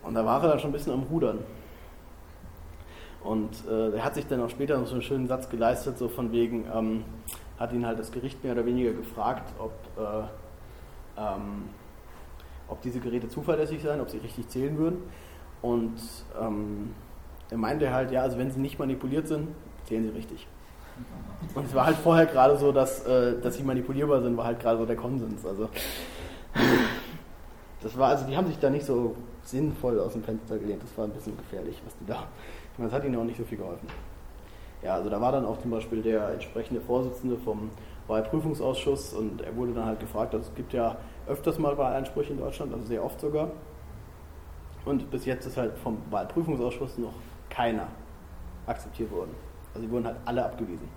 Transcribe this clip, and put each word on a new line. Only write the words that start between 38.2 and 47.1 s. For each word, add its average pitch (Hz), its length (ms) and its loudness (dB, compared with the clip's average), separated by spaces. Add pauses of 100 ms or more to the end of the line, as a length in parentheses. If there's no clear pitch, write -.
und 104 300 -2
er 110 140 -6
wurde 120 160 0
dann 113 120 -2
halt 110 160 -2
gefragt, 113 340 -2
also 107 140 0
es - 60 -10
gibt - 180 -6
ja 113 240 2 (300)
öfters - 320 0
mal 143 180 4
Wahlansprüche 139 560 0
in 135 60 -4
Deutschland, 135 340 -4
also 117 140 -6
sehr 117 180 0
oft - 160 -6
sogar. 151 300 2 (1300)
Und 139 260 0
bis 131 160 -2
jetzt 131 200 -2
ist 127 120 -6
halt 113 200 0
vom 110 200 -2 (120)
Wahlprüfungsausschuss 131 840 0
noch 113 160 -2 (380)